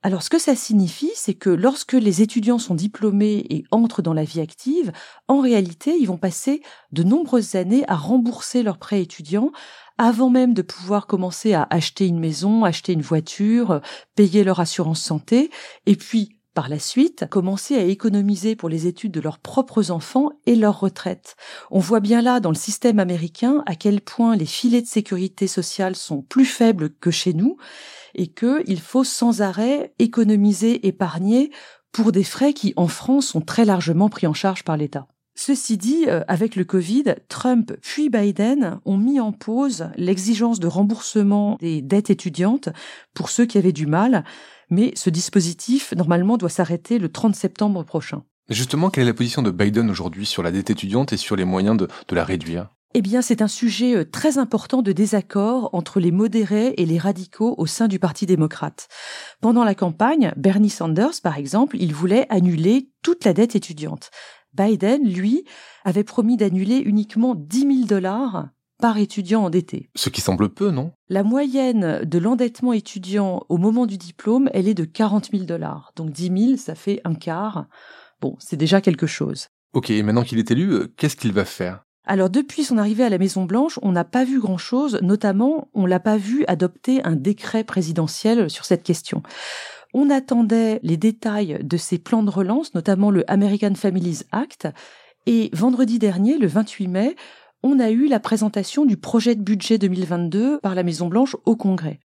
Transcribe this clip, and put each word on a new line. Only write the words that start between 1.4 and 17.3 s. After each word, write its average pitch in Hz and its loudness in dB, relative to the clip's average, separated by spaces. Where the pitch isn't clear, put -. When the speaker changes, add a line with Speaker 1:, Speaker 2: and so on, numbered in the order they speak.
Speaker 1:
lorsque 208 0
les 208 2
étudiants 226 2
sont 226 -4
diplômés 208 0
et 160 -4
entrent 226 2
dans 165 -2
la 156 0
vie 156 -6
active, 254 -4
en 277 4
réalité, 233 0
ils 240 2
vont 180 -4
passer 269 -4
de 165 0
nombreuses 247 2
années 196 2
à 175 0
rembourser 240 0
leurs 202 -2
prêts 202 -4
étudiants 180 -4
avant 233 4
même 247 4
de 185 0
pouvoir 196 -4
commencer 185 -2
à 156 2
acheter 175 0
une 170 0
maison, 175 2
acheter 175 0
une 156 0
voiture, 180 0
payer 202 6
leur 185 0
assurance 160 -2
santé, 233 0
et 208 4
puis, - -4
par 131 -4
la 151 -4
suite, - 0
commencer 196 -2